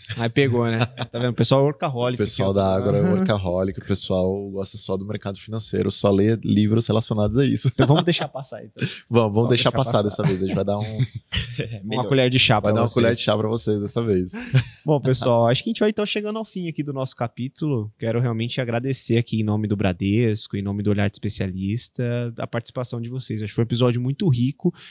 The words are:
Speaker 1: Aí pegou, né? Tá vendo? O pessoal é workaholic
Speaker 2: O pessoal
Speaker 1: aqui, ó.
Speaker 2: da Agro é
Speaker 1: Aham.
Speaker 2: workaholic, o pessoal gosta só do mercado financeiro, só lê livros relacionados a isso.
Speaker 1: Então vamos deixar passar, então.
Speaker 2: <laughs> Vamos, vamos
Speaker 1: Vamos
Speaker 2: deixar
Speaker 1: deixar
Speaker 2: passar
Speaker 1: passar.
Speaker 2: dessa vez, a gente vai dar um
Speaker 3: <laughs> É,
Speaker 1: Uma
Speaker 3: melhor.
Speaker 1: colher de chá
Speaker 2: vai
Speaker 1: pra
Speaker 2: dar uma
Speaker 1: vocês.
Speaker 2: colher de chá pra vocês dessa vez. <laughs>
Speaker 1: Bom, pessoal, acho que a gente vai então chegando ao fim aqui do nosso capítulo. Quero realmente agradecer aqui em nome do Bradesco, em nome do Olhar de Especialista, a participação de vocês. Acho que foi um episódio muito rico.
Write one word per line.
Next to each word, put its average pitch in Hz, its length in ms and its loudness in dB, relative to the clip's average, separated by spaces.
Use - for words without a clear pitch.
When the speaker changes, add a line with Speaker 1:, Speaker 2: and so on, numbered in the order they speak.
Speaker 1:
Aí 117 120 -2
pegou, 120 420 2
né? 113 160 0
Tá - 320 -8
vendo? 123 120 0
O 113 40 -2
pessoal 135 280 4
é - 20 6
workaholic 127 500 -2
Speaker 2:
O 110 100 0
pessoal 98 260 0
Speaker 1:
aqui, 98 100 2
ó. - 20 4
Speaker 2:
da 95 140 2
Agro 98 200 2
é 101 40 2
Speaker 1:
Aham. - 160 4
Speaker 2:
workaholic, 95 640 0
o - 40 -12
pessoal 98 680 0
gosta 95 280 -8
só 95 180 -4
do 95 80 -6
mercado 101 320 -8
financeiro, 101 540 -4
só 101 220 2
lê 104 320 4
livros 104 420 4
relacionados 107 500 0
a 139 80 4
isso. 120 300 0
Speaker 1:
Então - 140 2
vamos 160 160 6
deixar 165 240 -2
passar, 117 360 -14
então. 113 300 -8
Speaker 2:
<laughs> - 160 -16
Vamos, - 0 -
vamos 113 240 4
Speaker 1:
Vamos 117 140 2
Speaker 2:
deixar 123 220 4
Speaker 1:
deixar - 20 -2
Speaker 2:
passar 120 300 2
Speaker 1:
passar. - 20 -
Speaker 2:
dessa 104 180 -2
vez, 92 220 0
a - 20 0
gente - 80 -2
vai 98 100 0
dar 101 140 0
um 104 60 -4
Speaker 3:
<laughs> - 320 -6
É, 113 240 -8
Speaker 1:
Uma 98 60 -10
Speaker 3:
melhor. 123 200 -2
Speaker 1:
colher 131 220 4
de 127 80 2
chá 123 220 4
Speaker 2:
vai - 20 -6
Speaker 1:
pra 104 100 2
Speaker 2:
dar 110 100 2
uma 120 40 2
Speaker 1:
vocês. 113 80 -4
Speaker 2:
colher 117 220 4
de - 60 -4
chá 107 140 2
pra 107 120 0
vocês 110 320 -2
dessa 104 220 -4
vez. 95 300 0
<laughs> - 280 -6
Speaker 1:
Bom, 147 140 2
pessoal, 120 480 2
acho 120 160 0
que - 40 -6
a 233 40 -2
gente - 80 -4
vai 214 100 2
então 208 160 -4
chegando 208 320 -4
ao 220 60 -8
fim 180 240 -8
aqui 151 160 -6
do 143 80 -8
nosso 131 240 -6
capítulo. 123 840 -4
Quero 113 220 -2
realmente 117 400 -2
agradecer 120 580 -2
aqui 113 220 -2
em - 20 0
nome 107 240 0
do 104 100 0
Bradesco, 101 800 0
em 101 60 -4
nome 101 220 -4
do 101 60 2
Olhar 104 200 2
de - 60 -14
Especialista, 110 1200 -6
a 120 80 -8
participação 117 540 -8
de 117 80 -8
vocês. 120 340 -6
Acho 104 80 -6
que - 60 -16
foi 120 80 2
um - 20 -6
episódio 120 340 2
muito 139 280 -2
rico. 131 440 0